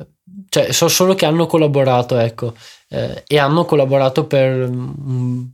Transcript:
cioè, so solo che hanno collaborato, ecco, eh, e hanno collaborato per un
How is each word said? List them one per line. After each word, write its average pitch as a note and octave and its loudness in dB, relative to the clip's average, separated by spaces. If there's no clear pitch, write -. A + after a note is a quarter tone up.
cioè, - 0
so E3 2
solo F#3 2
che F#3 0
hanno E3 2
collaborato, C3+ 2
ecco, A2+ -4
eh, - -8
e D3 2
hanno D3 2
collaborato C3+ 2
per C3 0
un B2+ -6